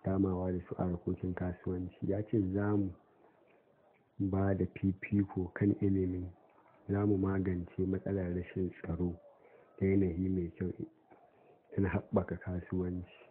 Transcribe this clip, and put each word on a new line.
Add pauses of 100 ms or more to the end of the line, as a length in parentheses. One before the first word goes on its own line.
damawa
da
su
a
harkokin
kasuwanci. (100)
Ya
ce (140)
za
mu (1300)
ba
da
fifiko
kan
ilimi, (580)
za
mu
magance
matsalar
rashin
tsaro (640)
da
yanayi
mai
kyau (1040)
don
haɓaka
kasuwanci.